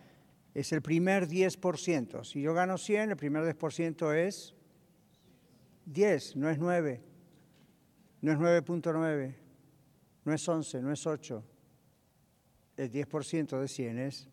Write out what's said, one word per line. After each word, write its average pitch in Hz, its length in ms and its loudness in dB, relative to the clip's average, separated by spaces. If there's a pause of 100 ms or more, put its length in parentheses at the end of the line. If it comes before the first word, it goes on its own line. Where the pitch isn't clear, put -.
(540)
Es 135 200 -4
el 156 100 0
primer 180 440 4
diez 185 300 2
por 175 220 -2
ciento. 131 440 -2
Si - 160 -8
yo 151 140 0
gano 180 240 2
cien, 214 320 0
el 185 80 -2
primer 147 260 0
diez 160 120 0
por 160 180 -4
ciento 160 400 0
es 180 400 0 (1300)
diez, 165 480 2
no 139 120 0
es 156 120 0
nueve, 165 420 0 (1200)
no 151 100 2
es 147 60 4
nueve 170 240 6
punto 170 320 -2
nueve, 151 460 -2 (840)
no 151 120 0
es - 120 -4
once, 160 360 -2
no 139 80 -2
es 139 160 -4
ocho. 135 360 -4 (1300)
El 131 140 -4
diez 143 160 -4
por 151 180 -4
ciento 143 340 -2
de 139 80 -2
cien 120 300 -6
es 135 360 -8